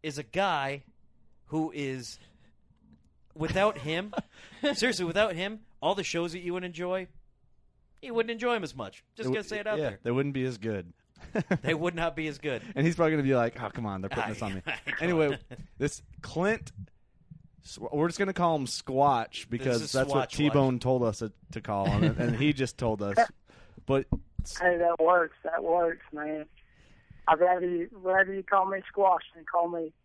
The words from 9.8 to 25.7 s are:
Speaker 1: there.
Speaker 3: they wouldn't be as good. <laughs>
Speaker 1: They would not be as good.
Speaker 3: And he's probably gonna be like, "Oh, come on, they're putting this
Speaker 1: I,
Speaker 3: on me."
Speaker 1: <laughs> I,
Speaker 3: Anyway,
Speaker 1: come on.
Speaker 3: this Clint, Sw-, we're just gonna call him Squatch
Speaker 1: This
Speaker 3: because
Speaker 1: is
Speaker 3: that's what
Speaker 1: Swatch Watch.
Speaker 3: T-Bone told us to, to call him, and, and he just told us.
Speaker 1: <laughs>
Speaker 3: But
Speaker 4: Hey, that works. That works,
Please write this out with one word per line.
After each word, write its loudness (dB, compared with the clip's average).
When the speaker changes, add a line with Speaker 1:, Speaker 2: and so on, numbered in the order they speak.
Speaker 1:
there. -12
Speaker 3:
they -2
wouldn't 0
be 0
as -4
good. -6
<laughs> 0
Speaker 1:
They 0
would 0
not -2
be -4
as -6
good. -4
Speaker 3:
And 2
he's 4
probably 4
gonna 2
be 4
like, 2
"Oh, -6
come -6
on, -6
they're -6
putting -4
this -8
Speaker 1:
I, -4
Speaker 3:
on -4
me." -8
Speaker 1:
<laughs> -8
I, -4
Speaker 3:
Anyway, 2
Speaker 1:
come -2
on. -16
Speaker 3:
this -2
Clint, -2
Sw-, -12
we're 2
just -6
gonna 0
call 2
him -2
Squatch 2
Speaker 1:
This -10
Speaker 3:
because 0
Speaker 1:
is -6
Speaker 3:
that's 2
what -2
Speaker 1:
Swatch 2
Watch. 0
Speaker 3:
T-Bone 4
told 2
us 0
to, -6
to -10
call 0
him, 4
and, 4
and 0
he 2
just -2
told -2
us. -2
Speaker 1:
<laughs> 6
Speaker 3:
But 2
Speaker 4:
Hey, 4
that 2
works. 4
That -4
works, 2